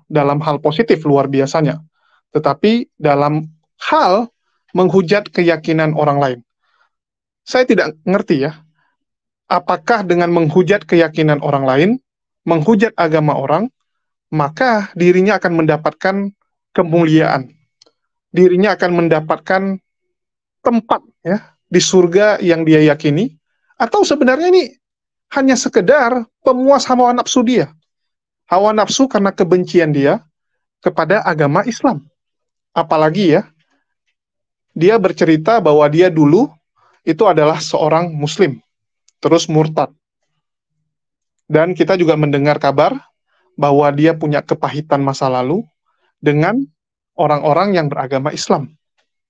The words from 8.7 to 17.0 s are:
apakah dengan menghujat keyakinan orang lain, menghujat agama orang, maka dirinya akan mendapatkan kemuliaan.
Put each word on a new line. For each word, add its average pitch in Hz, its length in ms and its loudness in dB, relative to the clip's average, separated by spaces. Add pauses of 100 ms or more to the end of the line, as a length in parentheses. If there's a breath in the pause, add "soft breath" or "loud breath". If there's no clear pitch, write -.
apakah 180 560 -2
dengan 175 240 0
menghujat 170 560 0
keyakinan 156 560 0
orang 139 240 -2
lain, 143 220 2 (580)
menghujat 196 480 0
agama 156 400 0
orang, 143 320 -2 (640)
maka 196 640 -2
dirinya 185 400 2
akan 175 240 -2
mendapatkan 156 560 -2 (560)
kemuliaan. 160 800 0 (800)